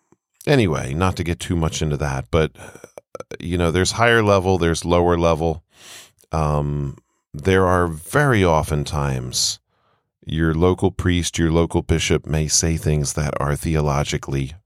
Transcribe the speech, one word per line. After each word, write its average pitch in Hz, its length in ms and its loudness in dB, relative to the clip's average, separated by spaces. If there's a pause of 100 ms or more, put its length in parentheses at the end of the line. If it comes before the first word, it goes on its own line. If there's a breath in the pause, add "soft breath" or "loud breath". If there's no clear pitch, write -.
(480 soft breath)
anyway, 73 460 2
not 92 220 0
to 90 60 -6
get 82 160 -2
too - 160 -4
much 80 260 0
into 73 180 0
that, 67 340 -4
but, 78 260 2
uh, - 120 -18 (680 loud breath)
you 85 180 -4
know, 87 140 2
there's 90 220 0
higher 117 280 2
level, 95 380 2
there's 82 260 0
lower 87 320 4
level. 82 460 0 (720 loud breath)
Um, 73 640 -2 (340)
there 92 340 2
are 90 200 4
very 107 560 0
often 78 400 2
times 67 800 -4 (640)
your 80 280 0
local 90 360 2
priest, 87 480 -2
your 82 140 2
local 82 300 2
bishop 78 440 0
may 78 220 -2
say 82 280 0
things 76 360 -2
that 73 280 -4
are 71 140 0
theologically 71 1000 -2 (120)